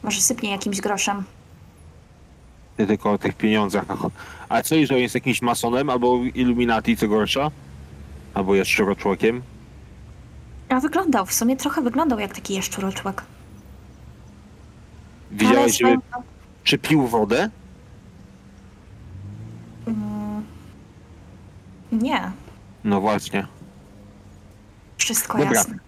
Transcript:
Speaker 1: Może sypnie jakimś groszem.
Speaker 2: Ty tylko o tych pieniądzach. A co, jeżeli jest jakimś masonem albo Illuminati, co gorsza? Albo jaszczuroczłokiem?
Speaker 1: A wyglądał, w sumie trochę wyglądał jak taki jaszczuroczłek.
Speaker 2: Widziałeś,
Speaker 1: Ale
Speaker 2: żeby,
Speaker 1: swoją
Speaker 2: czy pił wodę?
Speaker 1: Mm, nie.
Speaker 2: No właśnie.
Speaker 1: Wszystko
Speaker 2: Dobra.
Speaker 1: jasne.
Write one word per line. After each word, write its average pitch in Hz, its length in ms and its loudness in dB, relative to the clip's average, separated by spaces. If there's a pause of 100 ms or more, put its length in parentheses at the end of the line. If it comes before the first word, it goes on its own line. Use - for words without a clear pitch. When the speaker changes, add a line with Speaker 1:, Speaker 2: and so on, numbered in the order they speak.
Speaker 1:
Może 208 180 -2
sypnie 220 300 0
jakimś 196 300 -4
groszem. 202 420 -2 (1500)
Speaker 2:
Ty 107 100 2
tylko 104 240 0
o 101 60 2
tych 98 180 -2
pieniądzach. 104 500 2 (640)
A 113 120 2
co, - 140 0
jeżeli 135 260 4
jest 120 140 -2
jakimś 123 260 0
masonem 123 480 0
albo 123 280 4 (160)
Illuminati, 117 640 2
co 113 100 0
gorsza? 110 440 2 (800)
Albo 98 220 2
jaszczuroczłokiem? 101 840 2 (1300)
Speaker 1:
A 254 100 2
wyglądał, 294 460 2
w - 80 -6
sumie 240 220 2
trochę 285 260 -4
wyglądał 247 380 0
jak 202 160 -6
taki - 200 -8
jaszczuroczłek. 196 680 -6 (2000)
Speaker 2:
Widziałeś, - 280 4
Speaker 1:
Ale 240 100 6
Speaker 2:
żeby, 233 60 2
Speaker 1:
swoją 247 480 2 (400)
Speaker 2:
czy - 140 2
pił 147 300 2
wodę? 117 420 2 (2500)
Speaker 1:
Mm, 208 560 -4 (1500)
nie. 226 400 0 (520)
Speaker 2:
No 202 180 2
właśnie. 196 460 -2 (1500)
Speaker 1:
Wszystko - 400 -2
Speaker 2:
Dobra. - 160 4
Speaker 1:
jasne. - 220 2 (120)